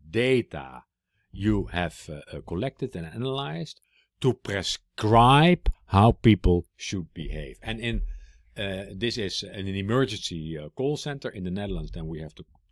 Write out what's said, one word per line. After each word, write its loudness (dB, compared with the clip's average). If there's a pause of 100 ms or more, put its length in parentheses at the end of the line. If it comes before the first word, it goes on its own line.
data -2 (480)
you 0
have, -4
uh, -14
uh, -12
collected -8
and -10
analyzed -8 (400)
to 2
prescribe 4 (160)
how 6
people 4 (100)
should -8
behave. -10
And -8
in, -2 (560)
uh, -6
this -2
is -4
an -10
emergency, -2
uh, -12
call -4
center -10
in -10
the -6
Netherlands, -6
then -10
we -10
have -14
to, -20 (260)